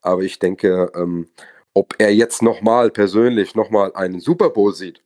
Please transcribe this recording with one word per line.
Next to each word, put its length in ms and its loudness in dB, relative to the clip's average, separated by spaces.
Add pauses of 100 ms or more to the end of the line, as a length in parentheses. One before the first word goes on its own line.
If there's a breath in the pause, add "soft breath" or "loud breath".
Aber 220 -2
ich 160 -8
denke, 560 0
ähm, 340 -6 (460 loud breath)
ob 240 0
er 160 4
jetzt 280 2
nochmal 480 2
persönlich 640 0
nochmal 400 0
einen 260 -6
Super 300 0
Bowl 240 0
sieht 320 -16